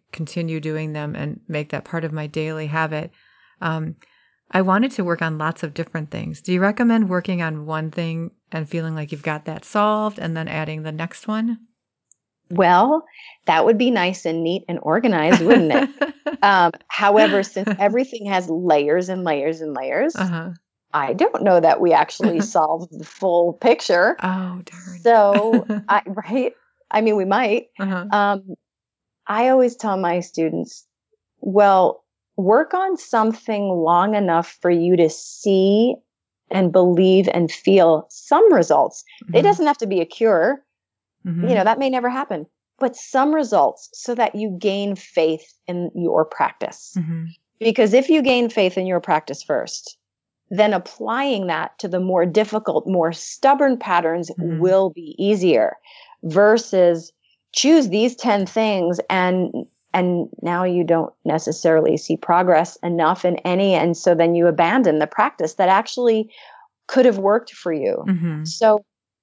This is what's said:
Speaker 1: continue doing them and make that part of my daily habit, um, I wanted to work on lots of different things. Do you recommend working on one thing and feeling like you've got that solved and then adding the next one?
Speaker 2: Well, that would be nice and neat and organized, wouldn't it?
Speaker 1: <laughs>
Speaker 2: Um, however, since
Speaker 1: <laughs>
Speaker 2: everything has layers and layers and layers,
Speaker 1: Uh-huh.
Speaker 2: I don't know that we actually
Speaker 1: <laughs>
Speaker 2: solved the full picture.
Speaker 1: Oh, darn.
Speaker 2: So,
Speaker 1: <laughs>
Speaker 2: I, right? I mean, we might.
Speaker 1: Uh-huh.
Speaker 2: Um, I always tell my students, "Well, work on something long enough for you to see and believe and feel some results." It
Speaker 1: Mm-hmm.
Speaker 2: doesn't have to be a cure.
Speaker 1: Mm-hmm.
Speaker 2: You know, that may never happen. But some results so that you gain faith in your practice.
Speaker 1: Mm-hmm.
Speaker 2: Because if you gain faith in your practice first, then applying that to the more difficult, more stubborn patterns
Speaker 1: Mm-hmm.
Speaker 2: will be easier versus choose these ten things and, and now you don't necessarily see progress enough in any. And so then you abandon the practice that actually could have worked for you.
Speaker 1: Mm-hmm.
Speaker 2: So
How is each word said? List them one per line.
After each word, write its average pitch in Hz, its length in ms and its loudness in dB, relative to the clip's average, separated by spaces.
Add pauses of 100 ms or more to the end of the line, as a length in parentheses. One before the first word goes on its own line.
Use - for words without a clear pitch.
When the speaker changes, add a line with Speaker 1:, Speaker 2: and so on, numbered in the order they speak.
(120)
Speaker 1:
continue 160 480 -8
doing 156 320 -8
them 147 240 -8
and 147 320 -10
make 151 220 -8
that 143 140 -8
part 165 200 -8
of 151 80 -8
my 151 160 -8
daily 156 400 -8
habit, 156 420 -4 (500)
um, 160 360 -6 (560)
I 190 100 0
wanted 202 300 0
to 202 100 -6
work 170 200 -4
on 160 160 -6
lots 156 260 -6
of 147 100 -12
different 160 380 -10
things. - 280 -10
Do 180 120 -6
you 180 80 0
recommend 220 480 0
working 180 340 -4
on 156 240 -8
one 156 240 -6
thing 165 400 -8 (220)
and 156 160 -8
feeling 160 260 -6
like 151 160 -10
you've 147 140 -12
got 151 220 -8
that 156 180 -12
solved 214 560 -2
and 165 160 -6
then 160 100 -8
adding 156 380 -8
the 156 80 -10
next 160 340 -10
one? 226 320 -4 (920)
Speaker 2:
Well, 190 540 4 (420)
that 160 180 4
would 226 140 4
be 240 120 2
nice 185 340 -2
and 165 200 -2
neat 180 240 -4
and 175 140 -6
organized, 175 600 2
wouldn't 165 300 4
it? 269 220 0
Speaker 1:
<laughs> - 60 -10 (420)
Speaker 2:
Um, 185 300 4 (160)
however, 202 560 2
since 202 240 -6
Speaker 1:
<laughs> 196 100 -4
Speaker 2:
everything 226 480 -2
has 185 240 -4
layers 165 580 0
and 185 160 -6
layers 160 360 -4
and 156 140 -10
layers, 139 420 -4
Speaker 1:
Uh-huh. 175 340 -6 (420)
Speaker 2:
I 139 200 -2
don't 320 300 -2
know 185 180 4
that 160 200 4
we 175 120 2
actually 160 480 0
Speaker 1:
<laughs> - 160 -6
Speaker 2:
solved 160 420 -2
the 165 60 -14
full 175 500 -2
picture. 208 680 2
Speaker 1:
Oh, 185 420 -6
darn. 180 380 -18
Speaker 2:
So, 214 640 4 (120)
Speaker 1:
<laughs> - 100 -12
Speaker 2:
I, 202 160 2
right? 202 480 -4 (380)
I 214 100 0
mean, 214 160 2
we 190 80 0
might. 214 440 0 (100)
Speaker 1:
Uh-huh. 190 320 -4
Speaker 2:
Um, 202 440 0 (720)
I 226 200 0
always 254 280 4
tell 202 200 -4
my 180 240 -2
students, 165 640 -6 (560)
"Well, 196 640 2 (320)
work 220 380 2
on 381 220 -2
something 220 720 -2
long 175 480 0
enough 170 440 0
for 175 100 2
you 175 260 2
to 165 120 4
see 202 840 0 (560)
and 180 220 0
believe 185 600 4
and 170 200 0
feel 165 580 4
some 392 420 4
results." 156 520 2 (180)
It - 40 -20 (100)
Speaker 1:
Mm-hmm. 240 100 6
Speaker 2:
doesn't 392 200 2
have 277 120 0
to 226 80 -4
be 180 140 0
a 165 60 -2
cure. 226 580 0 (600)
Speaker 1:
Mm-hmm. 175 240 -4
Speaker 2:
You 254 60 2
know, 196 100 2
that 226 140 2
may 269 100 -2
never 247 220 -2
happen. 247 360 -8 (320)
But 254 160 -2
some 285 400 0
results 214 600 0
so - 220 -8
that 240 180 -2
you 214 160 -6 (100)
gain 202 360 -4
faith 160 540 -2 (160)
in 175 280 -6
your 165 320 0
practice. - 720 -8
Speaker 1:
Mm-hmm. 165 260 -6 (340)
Speaker 2:
Because 220 360 2
if 269 160 4
you 311 100 4
gain 247 300 0
faith 190 260 0
in 185 100 -4
your 180 140 -2
practice 156 420 -4
first, - 540 -6 (540)
then 208 240 2
applying 220 720 -4
that 160 320 -6
to 202 100 -10
the 180 120 -4
more 185 260 0
difficult, 208 600 -2
more 170 280 0
stubborn 269 640 0
patterns 175 520 -2
Speaker 1:
Mm-hmm. 170 300 -6
Speaker 2:
will 185 300 2
be 160 280 -18
easier 180 600 2 (460)
versus 180 880 2 (400)
choose 285 360 4
these 220 260 0
ten 202 300 0
things 185 640 -2
and, 185 460 0 (400)
and 180 340 0 (140)
now 175 220 -4
you 180 200 0
don't 165 300 0 (100)
necessarily 160 720 0
see 165 220 -4
progress 175 640 2
enough 170 420 0
in 180 140 0
any. 185 340 0
And 165 240 2
so 175 180 2
then 165 200 2
you 170 140 4
abandon 170 500 2
the 151 80 0
practice 190 480 -4
that 185 160 2
actually 220 580 0 (600)
could - 180 0
have 220 100 4
worked 202 360 -2
for - 200 -8
you. 139 340 -4
Speaker 1:
Mm-hmm. 165 380 -4
Speaker 2:
So 214 400 0 (380)